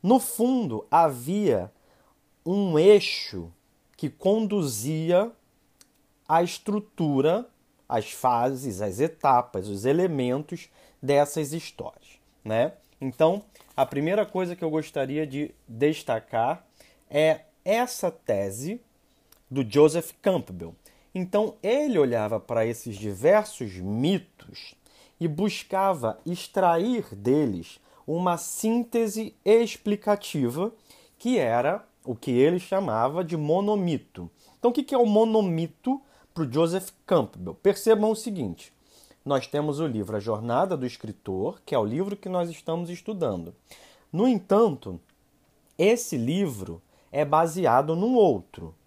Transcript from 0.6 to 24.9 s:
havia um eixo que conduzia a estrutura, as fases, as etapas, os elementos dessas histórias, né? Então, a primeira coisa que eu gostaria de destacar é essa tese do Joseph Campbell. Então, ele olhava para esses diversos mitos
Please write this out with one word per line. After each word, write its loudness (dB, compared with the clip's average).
havia 2
um 0
eixo 4
que -6
conduzia 0
a 4
estrutura, -2
as -2
fases, -2
as -6
etapas, 0
os -8
elementos -2
dessas 0
histórias, -14
né? 0
Então, 2
a 2
primeira 0
coisa -4
que -10
eu -2
gostaria -4
de -8
destacar -2
é 2
essa -2
tese -4
do -2
Joseph 4
Campbell. -4
Então, -2
ele 0
olhava 0
para -2
esses -6
diversos 0
mitos -4